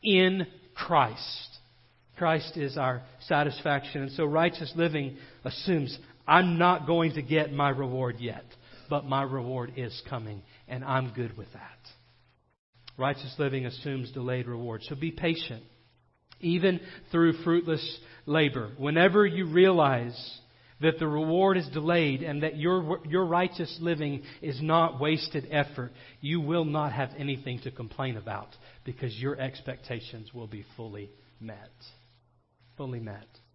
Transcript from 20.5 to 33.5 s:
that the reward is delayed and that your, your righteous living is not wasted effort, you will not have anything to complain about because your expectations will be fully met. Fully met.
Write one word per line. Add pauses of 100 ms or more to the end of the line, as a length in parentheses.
that
the
reward
is
delayed
and
that
your,
your
righteous
living (180)
is
not
wasted
effort, (300)
you
will
not
have
anything
to
complain
about (380)
because
your
expectations
will
be (140)
fully (320)
met. (1080)
Fully
met. (280)